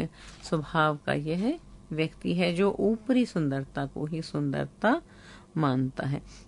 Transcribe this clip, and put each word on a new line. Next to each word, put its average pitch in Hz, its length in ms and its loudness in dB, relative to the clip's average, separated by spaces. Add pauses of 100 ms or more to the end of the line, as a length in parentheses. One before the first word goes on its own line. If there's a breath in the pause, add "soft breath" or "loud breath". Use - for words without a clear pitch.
(480 loud breath)
स्वभाव 156 580 2
का 139 60 0
यह 170 460 -2 (340)
व्यक्ति 160 420 -2
है 180 200 2
जो 196 260 2
ऊपरी 226 460 2
सुंदरता 139 600 -2
को 139 200 -6
ही 160 160 -4
सुंदरता 147 800 -2 (540 loud breath)
मानता 131 500 0
है। 139 160 -4 (260 loud breath)